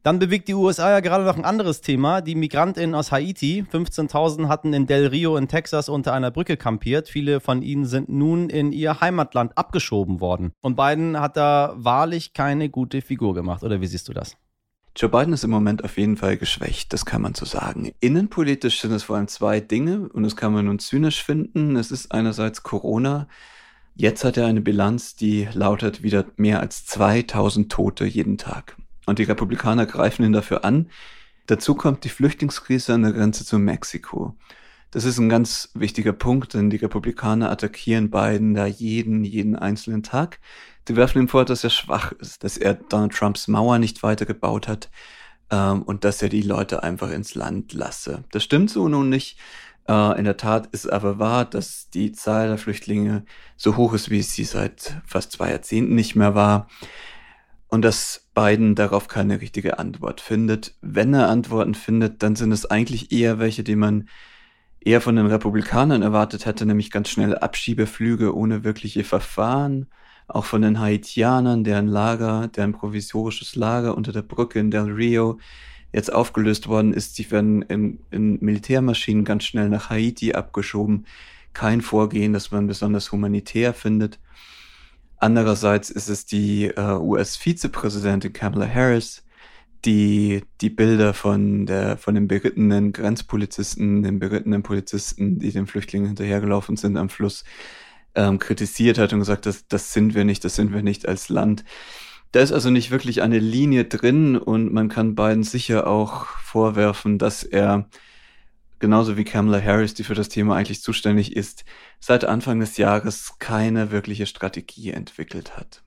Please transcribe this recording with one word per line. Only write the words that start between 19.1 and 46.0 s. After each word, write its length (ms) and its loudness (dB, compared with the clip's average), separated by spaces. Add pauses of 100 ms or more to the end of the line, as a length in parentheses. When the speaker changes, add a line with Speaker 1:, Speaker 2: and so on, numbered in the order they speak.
Speaker 2:
allem 100 -2
zwei 320 0
Dinge 500 -2
und 140 -2
das 120 -2
kann 160 -2
man 140 2
nun 140 0
zynisch 440 0
finden. 520 0
Es 160 -2
ist 200 -10
einerseits 520 -2
Corona. 640 -2 (680)
Jetzt 300 0
hat 100 2
er 120 2
eine 140 2
Bilanz, 540 0
die 380 0
lautet 500 0
wieder 220 2 (120)
mehr 220 4
als 260 -8
zweitausend 840 2
Tote 340 0
jeden 320 -2
Tag. 400 -12 (280)
Und 140 0
die 40 2
Republikaner 600 0
greifen 400 0
ihn 80 4
dafür 320 0
an. 240 2 (580)
Dazu 280 2
kommt 280 0
die 60 -6
Flüchtlingskrise 840 -2
an 100 4
der 100 2
Grenze 320 0
zu 120 0
Mexiko. 800 -4 (540)
Das 140 -6
ist 140 0
ein 100 4
ganz 460 0
wichtiger 380 -2
Punkt, 420 0
denn 140 2
die 80 0
Republikaner 760 -2
attackieren 580 -2
Biden 440 2
da 120 2
jeden, 580 -2
jeden 320 -2
einzelnen 480 -4
Tag. 360 -4 (480)
Sie 80 -2
werfen 260 6
ihm 60 4
vor, 180 4
dass 180 -2
er 60 0
schwach 440 -2
ist, 300 -18
dass 140 -6
er 160 2
Donald 400 0
Trumps 340 -2
Mauer 300 4
nicht 240 -2
weitergebaut 640 -2
hat, 220 -8 (640)
ähm, 320 0
und 200 -6